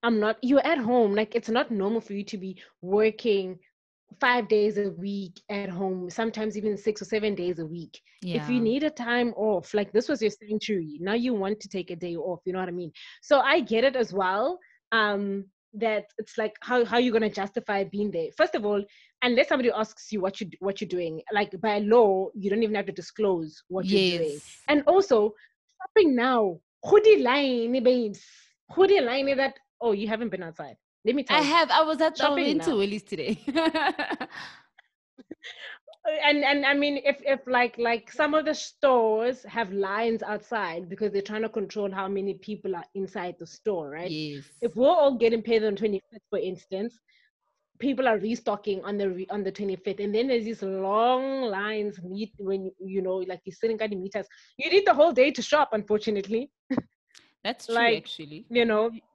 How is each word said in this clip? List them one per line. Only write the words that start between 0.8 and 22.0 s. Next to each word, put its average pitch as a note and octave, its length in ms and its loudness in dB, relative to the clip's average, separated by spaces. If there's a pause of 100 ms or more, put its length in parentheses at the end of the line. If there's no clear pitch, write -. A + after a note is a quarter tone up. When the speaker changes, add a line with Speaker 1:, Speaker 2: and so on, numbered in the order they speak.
Speaker 1:
Like, G#3+ 200 0
it's A#3 140 -2
not A#3+ 220 0
normal G#3+ 300 0
for G#3 120 -14
you G3+ 120 -6
to G3+ 140 -12
be F#3 220 -12 (200)
working G3 760 0 (640)
five B3 280 2
days G#3 300 2
a G3+ 120 -2
week F#3+ 580 -8
at G3+ 200 -6
home, F#3 420 -6
sometimes A3 460 -6
even G#3 200 -4
six G#3 260 -4
or F3+ 40 -12
seven G#3+ 280 -2
days F3 240 -4
a E3 80 -8
week. E3 340 -14 (320)
If D3+ 160 -4
you B3 120 0
Speaker 2:
Yeah. - 0 -
Speaker 1:
need A#3+ 240 0
a D4+ 60 0
time A#3+ 440 -2
off, G3+ 400 -2
like, G3+ 180 -2
this A#3 160 2
was C#4 140 -2
your G#3 80 2
sanctuary. G#3 720 -6
Now G3 140 -2
you A#3+ 200 0
want G3+ 260 -2
to G3 80 -18
take F3+ 220 -8
a F3 60 -8
day F3 200 -8
off, E3+ 300 -6
you F#3 60 -6
know F#3 80 -4
what F3+ 80 -4
I F3 40 -8
mean? F3 200 -10 (300)
So C#4 180 4
I C#4 200 4
get A3+ 240 0
it C4 120 2
as A3+ 160 -2
well, G3+ 460 0 (340)
um, G3+ 540 0 (280)
that G#3+ 300 -2 (140)
it's - 200 -10
like, G#3+ 140 -2 (100)
how, A#3+ 220 2
how A3 140 0
you B3 140 2
gonna A3 180 2
justify G3 540 -4
being G3+ 280 -4
there? E3 240 -4
First D#4 180 2
of A#3 100 -2
all, G#3 200 -2 (380)
unless B3 260 2
somebody B3+ 240 2
asks - 400 -6
you G#3 80 -4
what F#3+ 200 -4
you G#3 80 -6
d-, - 120 -18
what G3 200 -6
you're F#3+ 80 -8
doing, E3 320 -6 (120)
like, G3+ 280 -2
by G#3 200 0
law, G3+ 540 4